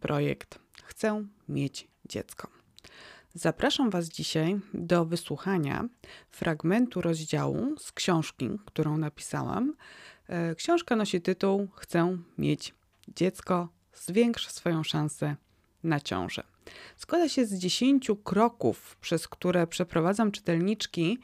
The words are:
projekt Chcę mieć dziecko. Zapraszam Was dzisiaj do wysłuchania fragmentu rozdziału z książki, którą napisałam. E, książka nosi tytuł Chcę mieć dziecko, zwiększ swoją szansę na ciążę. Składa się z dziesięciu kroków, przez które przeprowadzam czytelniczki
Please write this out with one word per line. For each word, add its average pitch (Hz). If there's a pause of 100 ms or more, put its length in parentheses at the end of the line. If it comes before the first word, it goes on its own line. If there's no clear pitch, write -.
projekt 147 (260)
Chcę 214 (220)
mieć 139 (200)
dziecko. - (880)
Zapraszam 233
Was 175
dzisiaj 160 (140)
do 170
wysłuchania 165 (460)
fragmentu 180
rozdziału 160
z -
książki, 156 (160)
którą 151
napisałam. 156 (540)
E, 165
książka 330
nosi 202
tytuł 196
Chcę 175 (200)
mieć 147 (420)
dziecko, 175 (260)
zwiększ 233
swoją 165
szansę 151 (460)
na 156
ciążę. - (540)
Składa 330
się 254
z 202
dziesięciu 220
kroków, -
przez -
które 175
przeprowadzam 185
czytelniczki 180